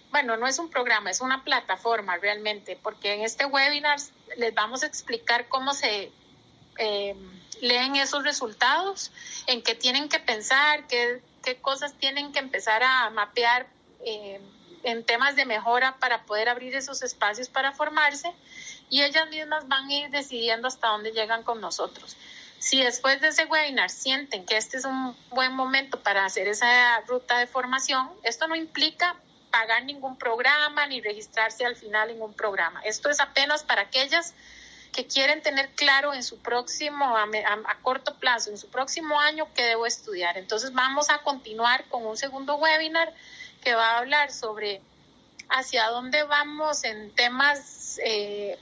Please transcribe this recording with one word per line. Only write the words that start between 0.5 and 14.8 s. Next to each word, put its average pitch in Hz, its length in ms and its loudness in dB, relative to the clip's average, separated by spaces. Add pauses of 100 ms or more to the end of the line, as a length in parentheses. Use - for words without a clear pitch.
un 330 100 -6
programa, 233 420 0
es 196 100 -4
una 262 240 -2
plataforma 233 720 0
realmente, 208 680 -4
porque 208 320 -4
en 208 60 -4
este 226 240 -2
webinar 285 540 2 (380)
les 233 160 0
vamos 233 300 -2
a 311 40 0
explicar 240 600 -2
cómo 262 260 0
se... 214 360 -2 (680)
Eh, 202 360 -2 (460)
leen 254 360 2
esos 277 260 0
resultados, 285 880 0 (380)
en 247 140 0
qué 233 120 0
tienen 269 340 -2
que 320 120 0
pensar, 285 680 2
qué, 240 340 0 (220)
qué 254 180 -4
cosas 277 340 -2
tienen 277 380 -4
que 285 60 -2
empezar 240 460 0
a 254 260 4
mapear, 233 560 2 (400)
eh, 208 340 -8 (440)